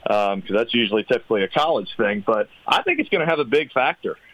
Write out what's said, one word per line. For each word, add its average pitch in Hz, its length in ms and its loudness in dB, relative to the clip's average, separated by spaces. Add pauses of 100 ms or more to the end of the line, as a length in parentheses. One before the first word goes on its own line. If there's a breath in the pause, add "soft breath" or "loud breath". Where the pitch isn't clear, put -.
um, 101 340 0
'cause 98 120 -4
that's 113 180 0
usually 110 300 0
typically 113 400 0
a 95 60 0
college 143 480 0
thing. 104 280 0
But 107 240 0 (160)
I 165 180 2
think 339 180 -2
it's - 80 -4
gonna 170 180 0
have 160 140 0
a 147 40 0
big 139 280 0
factor, 131 440 -2 (180)